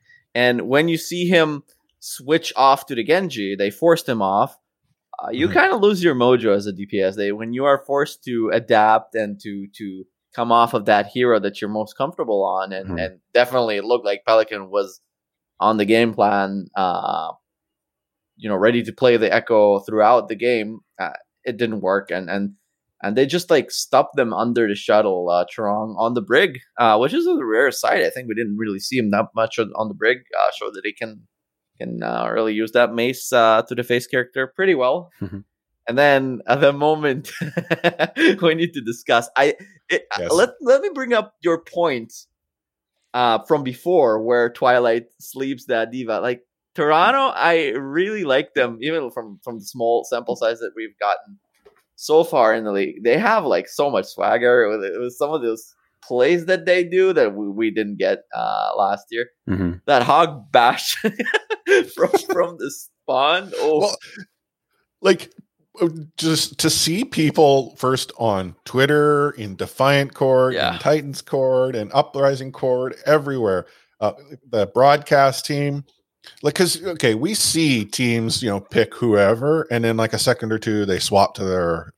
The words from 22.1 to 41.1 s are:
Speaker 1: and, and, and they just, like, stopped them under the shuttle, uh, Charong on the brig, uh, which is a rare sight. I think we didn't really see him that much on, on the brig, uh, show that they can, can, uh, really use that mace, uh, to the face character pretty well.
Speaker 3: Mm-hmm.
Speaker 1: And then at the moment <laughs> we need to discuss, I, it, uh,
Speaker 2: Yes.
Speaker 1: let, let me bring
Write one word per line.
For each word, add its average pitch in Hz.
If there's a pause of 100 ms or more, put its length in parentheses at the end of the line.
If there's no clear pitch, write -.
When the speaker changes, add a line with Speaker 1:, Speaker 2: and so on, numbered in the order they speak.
Speaker 1:
and, 90
and, 101 (500)
and 107
they 139
just, 170
like, 156
stopped -
them 123
under 117
the 101
shuttle, 98
uh, 87 (100)
Charong 107
on 113
the 120
brig, 127 (180)
uh, 110
which 139
is 339
a 359 (100)
rare 117
sight. -
I -
think 127
we 107
didn't 104
really 104
see 131
him 107
that 104 (100)
much 113
on, 110
on 110
the 98
brig, 113 (200)
uh, 98
show 104
that 95
they 104
can, 110 (500)
can, 60
uh, 117
really 110
use 107
that 120
mace, 123
uh, 113
to 127
the 120
face 120
character 131
pretty 190
well. 151 (120)
Speaker 3:
Mm-hmm. 98 (500)
Speaker 1:
And 123
then 135
at 139
the 139
moment 147 (120)
<laughs> 170
we 160
need 165
to 139
discuss, 120
I, 139 (340)
it, 165 (120)
uh, -
Speaker 2:
Yes. 165
Speaker 1:
let, 190 (120)
let 269
me 403
bring 262